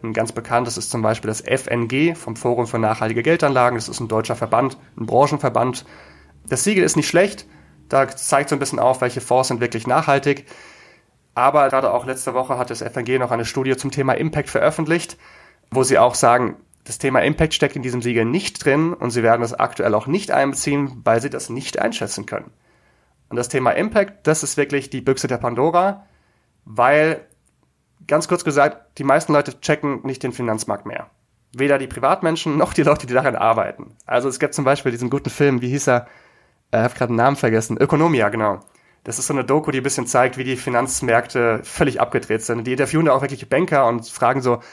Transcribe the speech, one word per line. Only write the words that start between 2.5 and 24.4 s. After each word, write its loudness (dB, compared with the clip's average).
für -4
nachhaltige 0
Geldanlagen. 2
Das -8
ist -8
ein -6
deutscher -2
Verband, 0
ein -8
Branchenverband. 0
Das -2
Siegel 2
ist 2
nicht 0
schlecht. 2
Da 2
zeigt -2
so 0
ein 0
bisschen -4
auf, 2
welche -2
Fonds 2
sind -2
wirklich -4
nachhaltig. 0
Aber 4
gerade 2
auch -2
letzte -6
Woche -2
hat -2
das -8
F -8
N -4
G 0
noch -2
eine -2
Studie -2
zum -6
Thema 0
Impact -2
veröffentlicht, -2
wo 2
sie 4
auch 6
sagen, 2
das -12
Thema 0
Impact 0
steckt 0
in -8
diesem -4
Siegel 0
nicht -4
drin 2
und -4
sie -2
werden 4
es -4
aktuell 0
auch 0
nicht -2
einbeziehen, -2
weil 2
sie -6
das -10
nicht -8
einschätzen -6
können. -10
Und -8
das -4
Thema 0
Impact, -2
das 2